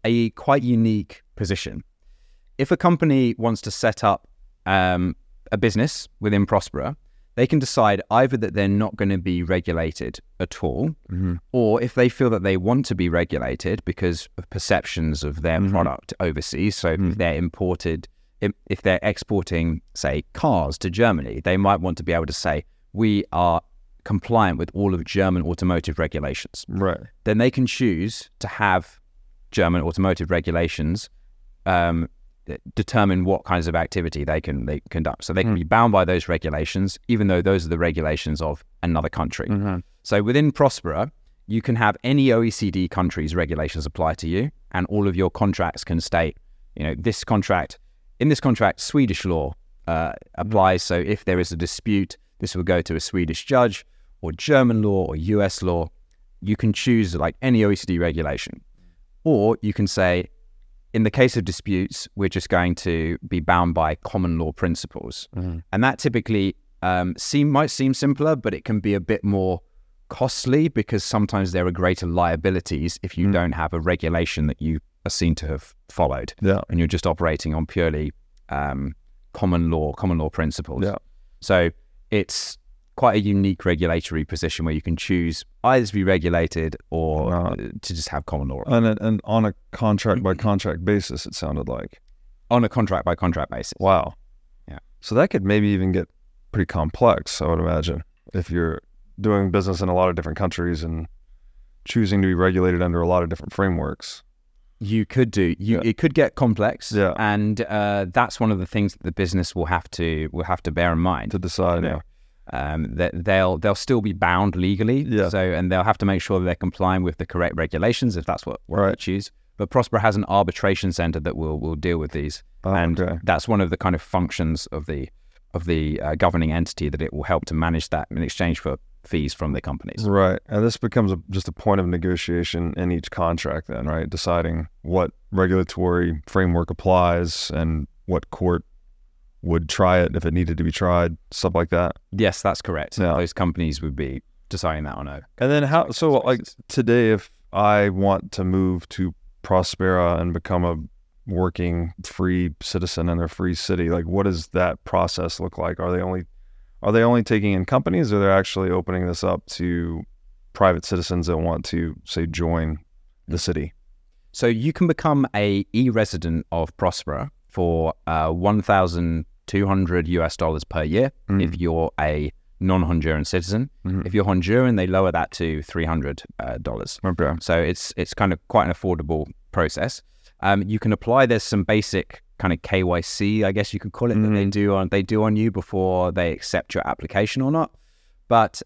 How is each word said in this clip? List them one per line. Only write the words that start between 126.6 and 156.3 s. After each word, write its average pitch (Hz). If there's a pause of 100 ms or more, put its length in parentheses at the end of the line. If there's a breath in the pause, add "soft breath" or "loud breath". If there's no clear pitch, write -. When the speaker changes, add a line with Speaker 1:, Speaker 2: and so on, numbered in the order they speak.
Speaker 1:
that 71
it -
will 73
help 78
to -
manage 80
that -
in -
exchange 85
for 69 (260)
fees 73
from 76
the 65
companies. -
Speaker 2:
Right. 95
And 107
this 113
becomes 110
a, 92 (120)
just 95
a -
point 101
of 90
negotiation 87
in 90
each 82
contract 82
then, 60
right? 78
Deciding 82 (140)
what 87 (220)
regulatory 90
framework 87
applies 87
and 80 (180)
what 90
court 90 (800)
would 82
try 92
it 87
if 82
it 82
needed 85
to 80
be 82
tried, 87 (160)
stuff 90
like 85
that. 87 (160)
Speaker 1:
Yes, 98
that's -
correct. 78
Speaker 2:
Yeah. 87
Speaker 1:
Those 82
companies 80
would 73
be 67 (280)
deciding 80
that 73
on 71
a 71 (180)
Speaker 2:
And 127
then 147
how, 156
so, 156
like, 123
Speaker 1:
basis. - (120)
Speaker 2:
today, 117
if 104 (240)
I 104
want 98
to 95
move 92
to 92 (300)
Prospera 90
and 87
become 90
a 87 (500)
working 87 (120)
free 90
citizen 85
in 85
their 85
free 90
city, 87
like, 82
what 95
does 90
that 90
process 87
look 82
like? 82
Are 87
they 90
only, 92 (600)